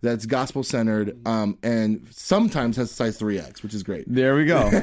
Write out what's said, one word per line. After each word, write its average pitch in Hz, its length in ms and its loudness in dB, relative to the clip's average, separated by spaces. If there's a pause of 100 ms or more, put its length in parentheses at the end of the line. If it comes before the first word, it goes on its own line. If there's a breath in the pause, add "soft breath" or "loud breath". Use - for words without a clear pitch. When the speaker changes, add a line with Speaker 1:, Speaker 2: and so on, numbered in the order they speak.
Speaker 1:
that's 117 240 -2
gospel 131 380 -2
centered, 110 640 -2
um, 107 340 -2
and 113 500 0
sometimes 156 640 0
has 120 120 -2
size 113 280 -4
three 104 200 -2
X, 73 260 -12
which 104 100 -10
is 101 100 -6
great. 87 240 -8
Speaker 2:
There 131 280 4
we 151 100 4
go. 143 240 4 (140)